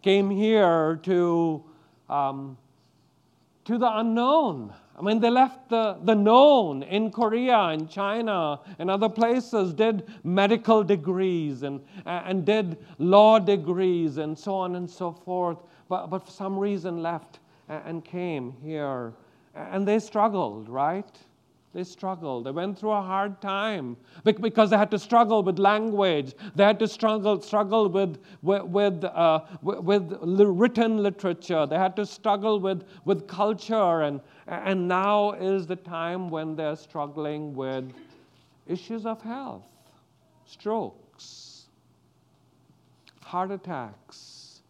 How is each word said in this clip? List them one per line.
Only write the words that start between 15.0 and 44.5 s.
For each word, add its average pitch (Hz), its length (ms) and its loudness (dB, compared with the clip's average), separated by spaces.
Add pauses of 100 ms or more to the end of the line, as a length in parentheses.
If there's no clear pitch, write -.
forth, 175 460 -6 (300)
but, 180 200 -6
but 185 180 -8
for - 60 -20
some 196 260 -8
reason 185 460 -4
left 165 360 -8 (280)
a-, 151 180 -12
and 165 200 -10
came 156 480 -8 (100)
here. 139 500 -8 (420)
A-, - 200 -12
and 196 100 -2
they 208 140 2
struggled, 185 720 -2
right? 151 420 -4 (640)
They 180 100 -8
struggled. 165 640 -8
They 135 60 -8
went 185 280 -6
through 214 120 -2
a 208 100 0
hard 196 400 -4
time 196 560 -6 (260)
bec-, 220 160 2
because 220 300 4
they 208 80 4
had 202 140 2
to 214 80 -2
struggle 226 440 4
with 185 160 0
language. 196 720 2 (220)
They 196 80 4
had 208 160 4
to 220 80 0
struggle, 214 540 0
struggle 208 480 2
with, 175 280 0 (240)
with, 196 220 0
with, 185 400 0
uh, 160 380 2 (200)
with, 190 180 -4
with 185 420 -2
li-, 185 240 4
written 220 580 2
literature. 175 600 -2
They 143 120 -4
had 185 200 0
to 208 80 -4
struggle 208 560 -2
with, 185 240 -4 (180)
with 190 240 -2
culture. 196 760 0
And, 143 180 -4 (260)
and 185 400 -4
now 202 460 0
is 190 340 -4
the 180 80 -6
time 175 540 -8
when 156 260 -6
they're 156 220 -4
struggling 151 760 -8
with 131 380 -6 (760)
issues 208 380 -10
of 220 160 -8
health, 226 440 -12 (800)
strokes, - 1200 -10 (1600)
heart 185 300 -6
attacks. - 1200 -14